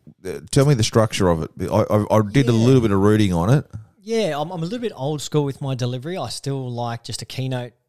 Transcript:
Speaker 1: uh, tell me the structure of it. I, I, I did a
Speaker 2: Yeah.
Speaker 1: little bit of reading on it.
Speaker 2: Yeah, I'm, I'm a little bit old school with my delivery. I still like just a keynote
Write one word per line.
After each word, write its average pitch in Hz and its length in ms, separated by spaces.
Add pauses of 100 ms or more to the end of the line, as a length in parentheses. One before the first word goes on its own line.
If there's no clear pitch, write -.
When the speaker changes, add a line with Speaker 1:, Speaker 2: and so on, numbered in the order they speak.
(260)
Speaker 1:
uh, 90 140 (100)
tell 139 160
me 147 80
the 110 80
structure 120 460
of 82 140
it. - 80 (200)
I, 104 120
I, 104 360
I 110 40
did 120 260
a 123 40
Speaker 2:
Yeah. 113 60
Speaker 1:
little 127 220
bit 113 100
of 98 100
reading 104 320
on 87 180
it. 143 160 (360)
Speaker 2:
Yeah, 196 380
I'm, 160 100
I'm 180 120
a - 20
little 202 140
bit 233 160
old 143 260
school 147 240
with 139 160
my 135 140
delivery. 127 420
I 135 140
still 135 400
like 120 340
just - 180
a - 20
keynote 127 480 (160)